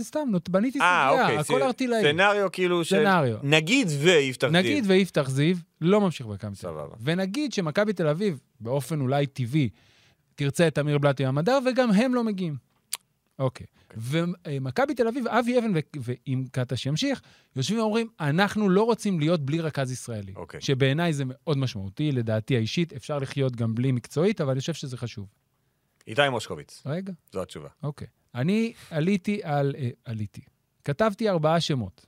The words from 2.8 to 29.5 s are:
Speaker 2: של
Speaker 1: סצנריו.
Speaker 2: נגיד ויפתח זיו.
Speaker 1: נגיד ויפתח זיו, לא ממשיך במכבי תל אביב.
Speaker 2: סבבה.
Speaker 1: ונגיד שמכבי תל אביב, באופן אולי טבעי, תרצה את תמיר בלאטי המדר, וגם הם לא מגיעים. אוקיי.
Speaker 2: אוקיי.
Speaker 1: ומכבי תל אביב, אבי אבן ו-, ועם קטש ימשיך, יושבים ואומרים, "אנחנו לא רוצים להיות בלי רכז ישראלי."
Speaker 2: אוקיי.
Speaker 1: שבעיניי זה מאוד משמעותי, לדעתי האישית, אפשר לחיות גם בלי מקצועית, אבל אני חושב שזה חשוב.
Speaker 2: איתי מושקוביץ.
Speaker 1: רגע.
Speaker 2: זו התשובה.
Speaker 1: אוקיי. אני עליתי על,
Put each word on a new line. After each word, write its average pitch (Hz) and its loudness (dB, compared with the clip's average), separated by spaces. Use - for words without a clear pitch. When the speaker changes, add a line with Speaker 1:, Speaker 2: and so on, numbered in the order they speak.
Speaker 2:
של 190 2
Speaker 1:
סצנריו. 170 4
Speaker 2:
נגיד 160 4
ויפתח 139 4
זיו. 160 4
Speaker 1:
נגיד 233 2
ויפתח 185 2
זיו, 143 2
לא 185 4
ממשיך 165 0
במכבי 104 -8
תל 92 -14
אביב. 78 -8
Speaker 2:
סבבה. 73 -12
Speaker 1:
ונגיד 190 -4
שמכבי 202 0
תל 175 -2
אביב, 165 -2
באופן 139 -4
אולי 139 0
טבעי, 131 0
תרצה 143 0
את 151 -2
תמיר 147 0
בלאטי 139 2
המדר, 160 0
וגם 247 2
הם 247 4
לא 247 0
מגיעים. 185 -4
אוקיי. 127 -2
Speaker 2:
אוקיי. 110 -8
Speaker 1:
ומכבי 147 -2
תל 226 2
אביב, 233 -4
אבי 240 2
אבן 226 0
ו-, 160 2
ועם 131 -2
קטש 123 -4
ימשיך, 190 -2
יושבים 135 -2
ואומרים, 226 0
"אנחנו 190 2
לא 185 6
רוצים 208 0
להיות 160 2
בלי 147 -2
רכז 143 -4
ישראלי." 107 -10
Speaker 2:
אוקיי. 90 -14
Speaker 1:
שבעיניי 143 2
זה 139 -2
מאוד 139 -4
משמעותי, 127 -4
לדעתי 113 0
האישית, 120 -2
אפשר 147 -8
לחיות 131 -2
גם 113 -2
בלי 123 0
מקצועית, 156 0
אבל 143 0
אני 131 0
חושב 165 -6
שזה 131 -10
חשוב. 110 -10
Speaker 2:
איתי 139 2
מושקוביץ. 92 -8
Speaker 1:
רגע. 185 -6
Speaker 2:
זו 95 -6
התשובה. 78 -14
Speaker 1:
אוקיי. 143 -10
אני 208 0
עליתי 190 0
על, 143 -2